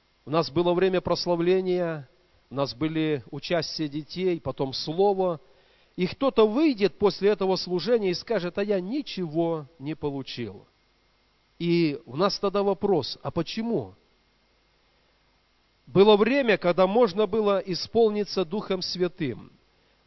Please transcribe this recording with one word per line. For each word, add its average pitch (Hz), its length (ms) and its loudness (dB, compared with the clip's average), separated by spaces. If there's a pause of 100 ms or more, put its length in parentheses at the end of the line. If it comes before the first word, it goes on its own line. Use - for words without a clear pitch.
(240)
У 127 60 -12
нас 160 180 0
было 175 240 2
время 185 280 2
прославления, 175 1080 -2 (400)
у 120 60 -14
нас 131 200 -2
были 156 580 -2
участие 156 560 -4
детей, 170 520 -4
потом 135 320 -6
слово. 185 680 0 (560)
И 180 100 -2
кто-то 240 400 2
выйдет 220 520 2
после 196 320 2
этого 190 260 0
служения 185 540 0
и 175 40 0
скажет: 175 440 -4
"А 202 40 0
я 202 180 0
ничего 170 840 -4 (140)
не 147 160 -8
получил". 127 680 -8 (920)
И 170 480 2
у 123 100 -12
нас 190 220 0
тогда 202 240 -2
вопрос: 196 600 0
а 143 80 -8
почему? 170 640 -4 (1900)
Было 202 300 8
время, 226 400 4
когда 175 300 2
можно 208 400 2
было 202 320 2
исполниться 208 840 0
Духом 185 380 -4
Святым. 170 720 -6 (540)